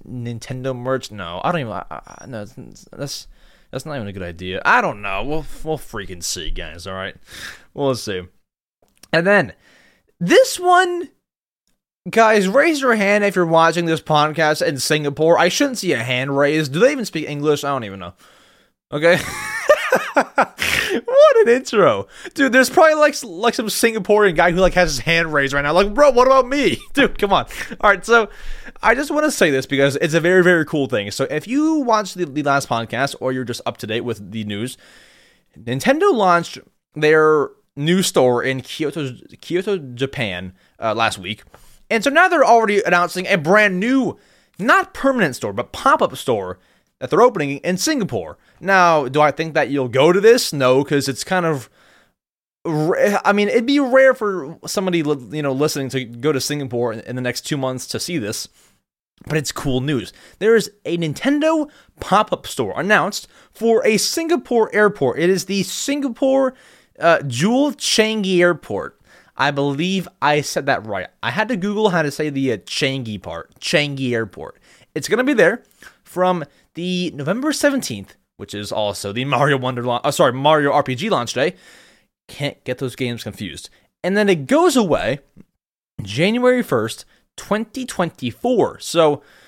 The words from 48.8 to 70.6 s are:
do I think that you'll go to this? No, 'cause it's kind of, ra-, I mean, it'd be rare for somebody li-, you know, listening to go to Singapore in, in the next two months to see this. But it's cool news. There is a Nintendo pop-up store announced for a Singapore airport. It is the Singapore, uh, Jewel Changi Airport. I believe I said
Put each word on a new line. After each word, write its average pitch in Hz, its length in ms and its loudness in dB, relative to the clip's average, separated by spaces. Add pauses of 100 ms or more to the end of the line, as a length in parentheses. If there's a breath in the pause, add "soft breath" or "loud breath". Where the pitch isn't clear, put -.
do 135 140 0
I 151 100 4
think 165 220 -6
that 143 160 0
you'll 135 180 -2
go 131 260 4
to 190 80 2
this? 233 300 4
No, 131 320 4
'cause 143 280 -2
it's 123 140 -8
kind 185 200 0
of, 147 240 -4 (960 soft breath)
ra-, 170 580 0
I 202 120 2
mean, 208 140 2
it'd 233 180 0
be 277 120 2
rare 262 360 4
for 185 500 -6
somebody 180 380 -2
li-, 147 340 -4
you 151 60 -4
know, 143 100 -2
listening 135 380 -2
to 131 160 -4
go 120 260 -2
to 135 80 -2
Singapore 123 540 -4
in, 113 60 -10
in - 140 -10
the 127 60 -6
next 123 220 -4
two 151 160 -6
months 131 300 -6
to 113 120 -8
see 175 160 -6
this. 107 320 -6 (800 soft breath)
But 147 100 -2
it's 156 160 -4
cool 127 300 -2
news. 135 320 -4 (240 soft breath)
There 220 180 4
is 208 140 0 (160)
a 170 100 -4
Nintendo 294 720 -2 (320 soft breath)
pop-up - 460 0
store 107 340 -4
announced 185 480 0 (240 soft breath)
for 226 340 2
a 214 120 4
Singapore 254 760 0
airport. 196 440 2
It 165 100 2
is 190 160 0
the 196 200 -2
Singapore, 269 880 -2 (440 soft breath)
uh, 165 260 4
Jewel 214 480 0
Changi 214 640 0
Airport. 143 600 -2 (380 soft breath)
I 143 140 0
believe 147 580 -2 (140)
I 147 180 2
said 135 240 -4